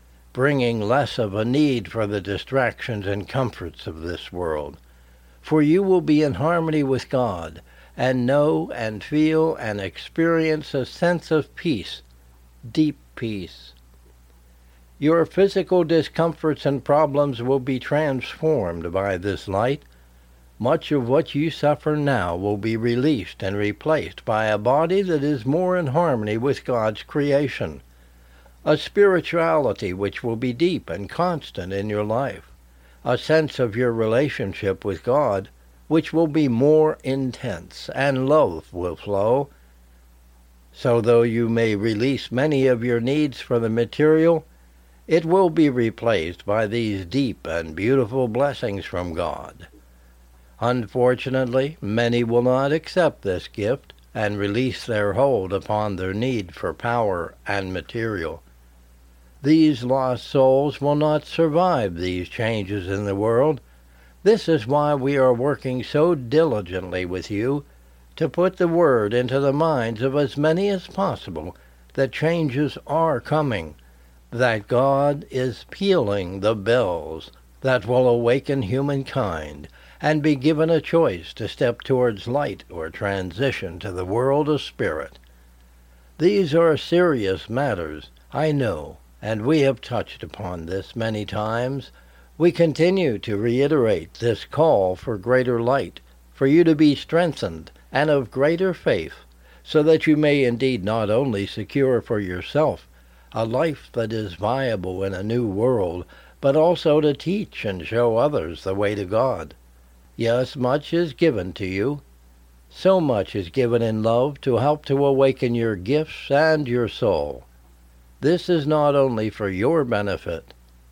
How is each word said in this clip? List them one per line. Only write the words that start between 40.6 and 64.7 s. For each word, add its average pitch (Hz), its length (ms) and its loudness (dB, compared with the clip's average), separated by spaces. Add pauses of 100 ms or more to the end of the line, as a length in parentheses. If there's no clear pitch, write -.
So 120 280 2
though 117 220 6
you 117 260 0
may 113 260 2
release 113 560 -2
many 135 380 2
of 120 160 0
your 120 160 0
needs 139 400 -2
for 123 180 -2
the 113 100 0
material, 156 760 2 (640)
it 165 160 2
will 180 260 4
be 156 180 4
replaced 113 800 -2
by 107 220 0
these 107 360 -2
deep 120 400 -2
and 82 300 -6
beautiful 123 540 0
blessings 117 560 -2
from 90 280 -6
God. - 540 -8 (960)
Unfortunately, 127 1200 0
many 117 420 0
will 120 200 2
not 127 280 2
accept 160 520 0
this 90 260 -4
gift 113 440 -4 (220)
and 104 240 -2
release 104 480 -2
their 104 280 0
hold 110 380 2
upon 107 440 -2
their 92 180 -4
need 110 400 -4
for 87 180 -6
power 104 640 -2 (140)
and 98 240 -4
material. 92 720 -8 (1000)
These 151 400 4
lost 127 420 0
souls 135 560 2
will 143 140 0
not 151 320 0
survive 156 720 0
these 90 320 -4
changes 104 600 -4
in 101 180 -4
the 98 100 -2
world. 117 440 2 (600)
This 208 260 2
is 131 200 0
why 147 260 2